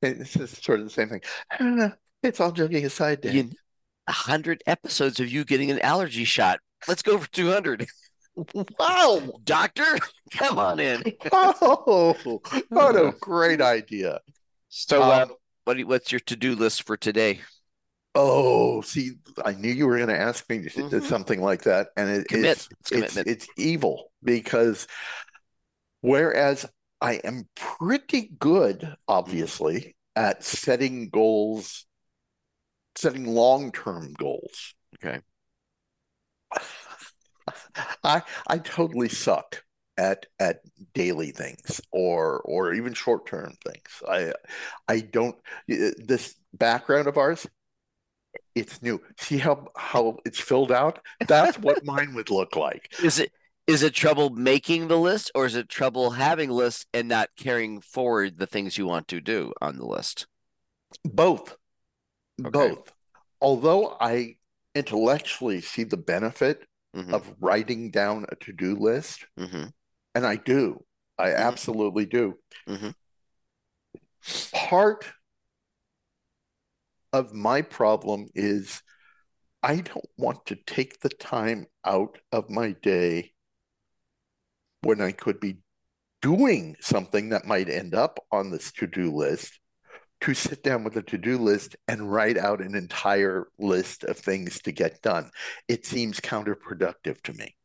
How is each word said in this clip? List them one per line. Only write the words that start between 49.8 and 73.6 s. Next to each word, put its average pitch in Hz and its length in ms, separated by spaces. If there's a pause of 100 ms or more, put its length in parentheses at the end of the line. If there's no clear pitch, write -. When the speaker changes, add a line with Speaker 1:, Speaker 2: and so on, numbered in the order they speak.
Speaker 1:
it's - 140
filled 131 320
out? 139 280 (280)
That's 156 320
what 147 200
Speaker 2:
<laughs> 139 40
Speaker 1:
mine 143 320
would 110 140
look 95 260
like. - 460
Speaker 2:
Is 165 180
it, - 120 (340)
is 156 180
it 147 100
trouble 147 360
making 139 580
the 165 100
list, 185 360
or 135 120
is 117 100
it 120 140
trouble 127 420
having 143 380
lists 120 440
and 117 140
not 113 300
carrying 110 440
forward 107 560
the 95 100
things 98 300
you 98 80
want 85 240
to 85 120
do 95 400
on 67 160
the 62 80
list? - 420 (800)
Speaker 1:
Both. 156 500 (840)
Speaker 2:
Okay. 127 100
Speaker 1:
Both. 120 420 (500)
Although 143 580
I 117 360 (400)
intellectually 117 840
see - 220
the 107 140
benefit 107 680 (300)
Speaker 2:
Mm-hmm. 90 160
Speaker 1:
of 101 280
writing 110 500
down 104 400
a - 60
to-do 92 400
list, 113 500 (140)
Speaker 2:
Mm-hmm. 90 240 (500)
Speaker 1:
and 123 140
I 120 80
do. 127 480 (340)
I 92 120
Speaker 2:
Mm-hmm. - 120
Speaker 1:
absolutely 107 640
do. 113 320 (320)
Speaker 2:
Mm-hmm. 101 200 (1600)